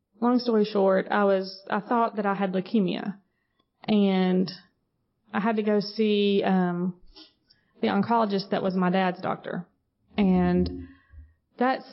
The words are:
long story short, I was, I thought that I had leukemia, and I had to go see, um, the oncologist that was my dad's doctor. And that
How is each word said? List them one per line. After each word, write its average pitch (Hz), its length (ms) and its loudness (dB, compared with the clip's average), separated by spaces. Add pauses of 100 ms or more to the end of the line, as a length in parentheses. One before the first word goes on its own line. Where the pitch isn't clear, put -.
(220)
long 240 180 2
story 220 260 2
short, 196 460 2
I 208 140 2
was, 190 440 0
I 214 100 -2
thought 233 380 -2
that 208 80 -4
I 196 100 -2
had 190 180 -2
leukemia, 190 640 -2 (680)
and 185 680 2 (840)
I 220 60 -4
had 220 180 -2
to 214 60 -2
go 208 160 2
see, 202 680 0
um, 180 500 0 (840)
the 226 60 0
oncologist 202 640 0
that 202 120 0
was 185 120 -2
my 185 140 0
dad's 185 320 -2
doctor. - 440 -8 (520)
And 180 680 2 (680)
that 262 360 0